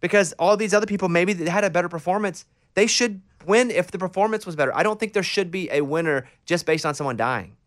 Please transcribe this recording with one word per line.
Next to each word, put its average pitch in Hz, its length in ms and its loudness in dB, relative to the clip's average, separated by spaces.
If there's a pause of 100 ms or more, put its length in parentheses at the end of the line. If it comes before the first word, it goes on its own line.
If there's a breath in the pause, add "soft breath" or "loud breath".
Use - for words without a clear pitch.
Because 202 320 2
all 185 220 4
these 202 180 -2
other 208 120 4
people, 190 240 -2
maybe 175 240 2
they 170 160 -2
had 196 140 2
a 202 60 2
better 175 200 0
performance. 185 560 -4 (300)
They 208 120 4
should 220 340 0 (240)
win 226 260 4
if 180 200 -2
the 196 60 -8
performance 196 480 -2
was 175 100 -10
better. 139 200 0
I 160 80 2
don't 214 160 0
think 220 140 -4
there 196 100 0
should 180 280 -2
be 180 200 -6
a 147 100 0
winner 147 480 -2 (160 soft breath)
just 170 200 -2
based 160 200 0
on 151 100 0
someone 135 220 -4
dying. 110 500 -4